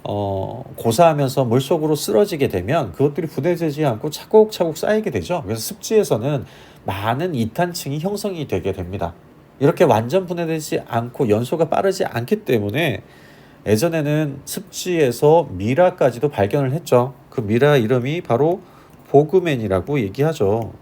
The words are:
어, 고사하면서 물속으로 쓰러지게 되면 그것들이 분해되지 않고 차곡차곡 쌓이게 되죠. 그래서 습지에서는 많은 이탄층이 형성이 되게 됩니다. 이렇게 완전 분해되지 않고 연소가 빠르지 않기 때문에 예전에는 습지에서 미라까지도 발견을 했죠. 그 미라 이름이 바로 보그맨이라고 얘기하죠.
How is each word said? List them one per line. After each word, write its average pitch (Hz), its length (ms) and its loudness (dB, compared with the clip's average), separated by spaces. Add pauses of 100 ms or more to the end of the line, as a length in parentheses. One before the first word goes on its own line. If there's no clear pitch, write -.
어, 101 600 -4 (140)
고사하면서 143 680 2
물속으로 151 500 2
쓰러지게 175 520 0
되면 104 440 -2
그것들이 147 360 -2
분해되지 156 580 -2
않고 123 240 -4
차곡차곡 214 680 2
쌓이게 214 340 -2
되죠. 139 340 -4
그래서 113 160 -6
습지에서는 143 840 0 (400)
많은 117 500 -2
이탄층이 143 640 -4
형성이 185 480 -6
되게 95 240 -2
됩니다. 90 420 -6 (460)
이렇게 170 240 4
완전 131 420 2
분해되지 165 640 -4
않고 120 420 -2
연소가 131 400 0
빠르지 190 360 0
않기 123 400 -4
때문에 117 580 -2 (640)
예전에는 147 760 0
습지에서 160 1080 2
미라까지도 139 760 2
발견을 131 420 0
했죠. 131 420 2 (160)
그 - 120 -6
미라 120 360 4
이름이 127 440 0
바로 151 400 0 (480)
보그맨이라고 143 920 2
얘기하죠. 127 840 -2